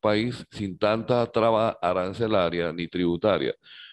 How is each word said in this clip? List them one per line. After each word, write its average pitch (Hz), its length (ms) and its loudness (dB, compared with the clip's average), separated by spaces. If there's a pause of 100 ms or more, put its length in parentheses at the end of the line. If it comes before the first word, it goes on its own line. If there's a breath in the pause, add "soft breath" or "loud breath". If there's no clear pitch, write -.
país 110 500 0
sin 98 280 -8
tanta 113 520 0
traba 113 520 2
arancelaria 90 880 0
ni 85 140 -6
tributaria, 85 680 0 (380 loud breath)